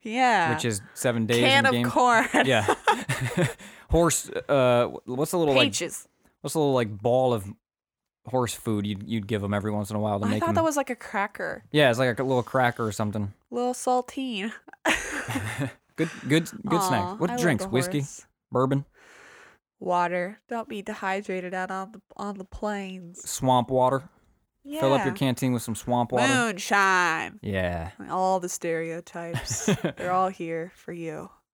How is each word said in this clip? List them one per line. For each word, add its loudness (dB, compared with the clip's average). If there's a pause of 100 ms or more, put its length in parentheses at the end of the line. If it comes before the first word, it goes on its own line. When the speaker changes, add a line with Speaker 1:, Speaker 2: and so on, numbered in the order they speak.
Speaker 1:
Yeah. 2
Speaker 2:
Which -2
is 0 (140)
seven 0
days 4
Speaker 1:
Can 6
Speaker 2:
in 4
Speaker 1:
of 4
Speaker 2:
game. 2
Speaker 1:
corn. 4
<laughs> 4
Speaker 2:
Yeah. 4 (600)
<laughs> -4
Horse, 2 (180)
uh, 6 (180)
what's -4
the 0
little, 4
like, 6
Speaker 1:
Peaches. -6 (360)
Speaker 2:
what's -8
the 0
little, 4
like, 0
ball 2
of -4 (760)
horse 0
food -2
you'd, -4
you'd -4
give -2
'em -2
every -2
once -4
in -4
a 0
while 0
to -2
Speaker 1:
I 2
Speaker 2:
make 0
Speaker 1:
thought 0
Speaker 2:
'em 2
Speaker 1:
that 4
was, 2
like, -2
a -6
cracker. -6
Speaker 2:
Yeah, 8
it's 2
like 2
a 0
little 2
cracker 2
or -2
something. -2 (180)
Speaker 1:
Little -2
saltine. -2 (320)
<laughs> -4 (260)
Speaker 2:
Good, -2 (200)
good, 2 (160)
good 2
Speaker 1:
Aw, 2
Speaker 2:
snacks. 0
What 0
Speaker 1:
I -2
love -2
Speaker 2:
drinks? 2
Speaker 1:
the -8
Speaker 2:
Whiskey? 0
Speaker 1:
horse. -10 (240)
Speaker 2:
Bourbon? 0 (920)
Speaker 1:
Water. -2
Don't -8
be -8
dehydrated -6
out -6
on -10
the, -20 (160)
on -8
the -12
plains. -10
Speaker 2:
Swamp 2
water. 4 (600)
Fill 0
up 4
your 2
Speaker 1:
Yeah. -4
Speaker 2:
canteen 0
with -2
some -6
swamp 0
water. 4
Speaker 1:
Moonshine. 2
Speaker 2:
Yeah. -2 (180)
Speaker 1:
All 2
the -6
stereotypes. -6
Speaker 2:
<laughs> 0
Speaker 1:
They're -4
all 2
here -6
for -16
you. -10 (260)